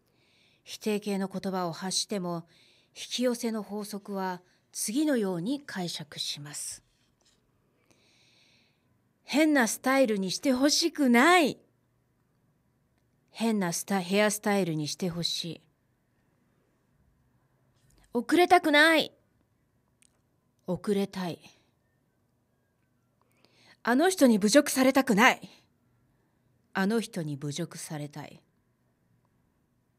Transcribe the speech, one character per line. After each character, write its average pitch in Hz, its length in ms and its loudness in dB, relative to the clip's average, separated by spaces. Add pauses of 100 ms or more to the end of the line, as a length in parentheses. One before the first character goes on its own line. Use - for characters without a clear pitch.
(640)
否 - 140 -18
定 208 220 -4
形 202 180 -6
の 190 100 -4
言 190 240 -8
葉 185 160 -4
を 165 40 -6
発 185 260 -6
し - 100 -4
て 208 120 -6
も、 175 260 -8 (500)
引 - 140 -14
き 240 140 -6
寄 247 100 2
せ 233 180 -6
の 220 120 -6
法 208 200 -10
則 202 300 -12
は 185 280 -6 (300)
次 294 360 -2
の 277 100 2
よ 190 180 -2
う 165 60 -6
に 277 200 -6
解 175 280 -8
釈 - 300 -14
し - 200 -8
ま 147 140 -16
す。 - 300 -14 (2500)
変 302 300 2
な 254 140 4
ス - 120 -6
タ 269 200 0
イ 262 60 6
ル 214 140 -2
に 190 100 -4
し - 80 -6
て 269 160 0
ほ 269 160 2
し 330 220 0
く 277 180 0
な 320 320 6
い。 240 160 0 (1700)
変 220 280 -2
な 175 140 -2
ス - 100 -6
タ-、 196 180 -2
ヘ 190 200 0
ア 214 80 2
ス 208 120 -6
タ 202 180 0
イ 185 60 0
ル 165 100 -4
に 151 120 -4
し - 80 -8
て 185 140 -6
ほ 170 140 -8
し - 220 -6
い。 - 160 -12 (2500)
遅 240 220 -2
れ 349 120 6
た 359 140 6
く 311 100 0
な 311 260 6
い。 - 140 -2 (1600)
遅 180 260 -4
れ 196 140 -2
た 185 220 -8
い。 147 100 -10 (2500)
あ 233 140 0
の 330 140 4
人 285 180 4
に 226 100 6
侮 202 120 2
辱 294 200 4
さ 262 140 0
れ 269 100 4
た 269 100 4
く 233 120 2
な 226 160 6
い。 - 180 -6 (1200)
あ 190 120 -2
の 220 140 0
人 202 240 -8
に 147 140 -8
侮 147 140 -8
辱 165 260 -10
さ 156 200 -12
れ 147 120 -10
た 147 160 -16
い。 - 160 -20 (1600)